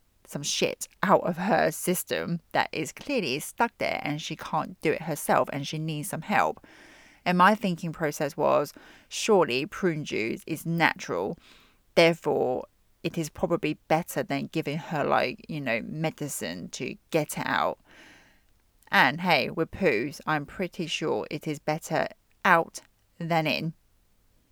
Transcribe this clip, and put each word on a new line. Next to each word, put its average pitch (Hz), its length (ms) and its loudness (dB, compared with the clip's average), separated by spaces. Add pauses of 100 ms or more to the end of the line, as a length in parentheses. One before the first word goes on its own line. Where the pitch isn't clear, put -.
(320)
some 143 120 -8
shit - 440 -2 (160)
out 180 180 6
of 175 160 -2
her 165 340 2
system 170 680 -2 (140)
that - 180 2
is 151 220 -6
clearly 185 460 -4
stuck - 400 -4
there - 240 -2
and 147 180 -6
she - 140 -8
can't - 460 -6
do 156 120 2
it - 100 -4
herself 151 480 0
and 139 160 -6
she 160 100 -8
needs 156 320 -6
some 147 120 -8
help. 104 440 0 (600)
And 180 120 2
my 190 160 8
thinking 180 380 -4
process 147 460 -4
was, 143 360 2 (360)
"Surely 156 560 4
prune 156 400 -2
juice - 420 -4
is 156 180 -6
natural. 156 720 0 (580)
Therefore, 143 680 4 (380)
it 165 140 -4
is 160 120 -4
probably 160 440 -2 (140)
better 160 360 0
than 139 280 -4
giving 151 260 -4
her, 151 260 -4
like, 139 460 0
you 156 100 -6
know, 117 240 -2
medicine 156 840 -6
to - 260 -8 (140)
get 151 280 -2
it 160 80 -6
out." - 340 0 (1120)
And 165 300 4
hey, 160 280 4
with 160 220 -4
poos, 139 540 0
I'm 151 200 -2
pretty 175 420 -8
sure 135 440 -2
it - 160 -8
is 147 120 -6
better - 480 -2 (360)
out 170 380 4 (380)
than 160 280 2
in. 143 260 -2 (800)